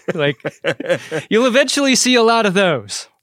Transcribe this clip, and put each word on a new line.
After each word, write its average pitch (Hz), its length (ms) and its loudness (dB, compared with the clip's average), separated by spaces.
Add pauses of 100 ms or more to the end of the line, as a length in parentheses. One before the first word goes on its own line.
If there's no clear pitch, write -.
(140)
Like, 147 220 -2 (540)
<laughs> 160 400 -6
you'll 233 160 2
eventually 269 480 2
see 254 200 2
a 240 80 4
lot 226 220 2
of 196 100 0
those. 151 540 -2 (140)